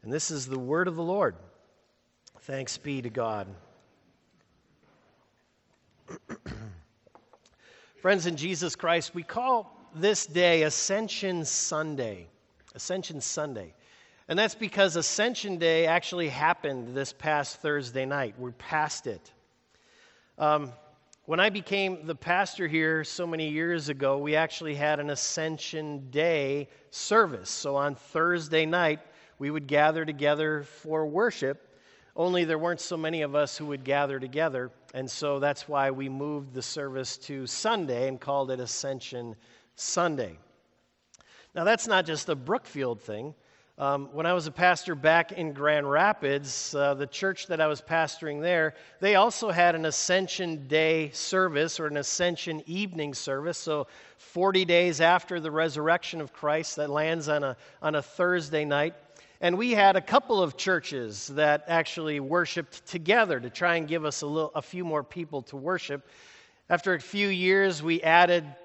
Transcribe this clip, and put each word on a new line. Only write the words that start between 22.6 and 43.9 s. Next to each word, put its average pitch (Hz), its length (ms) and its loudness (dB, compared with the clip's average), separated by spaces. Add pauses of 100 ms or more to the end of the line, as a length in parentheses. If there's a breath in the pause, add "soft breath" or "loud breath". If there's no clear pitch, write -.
here 160 380 0
so 175 220 -6
many 160 240 -4
years 156 400 -4
ago, 139 260 0
we 147 180 -2
actually 156 420 -2
had 147 220 0
an 147 120 -4
Ascension 151 1000 -6
Day 143 600 0 (200 soft breath)
service. 190 600 0
So 139 260 -4
on 143 180 0
Thursday 160 680 0
night, 156 360 2 (380 loud breath)
we 139 120 -4
would 151 160 -6
gather 151 400 4
together 147 560 0
for 156 420 -4
worship, 151 640 0 (500 soft breath)
only 180 280 2
there 160 140 0
weren't 170 220 -2
so - 160 -6
many 160 240 -2
of 143 140 -4
us 147 240 2
who 151 80 -8
would 139 180 -6
gather 139 340 0
together, 131 540 -2 (220)
and 131 160 -6
so 143 280 -2
that's 143 300 -2
why 139 220 2
we 135 180 -6
moved 139 460 -8
the 127 80 -8
service 131 560 -8
to 135 280 -10
Sunday 135 600 -2
and 131 120 -8
called 139 300 -2
it 131 80 -4
Ascension 123 800 -8 (400 soft breath)
Sunday. 135 640 -2 (1160 soft breath)
Now, 170 100 -4
that's 220 220 4
not 190 200 2
just 156 220 -6
a 165 60 0
Brookfield 131 680 -4
thing. 117 340 -10 (440 soft breath)
Um, 139 340 -2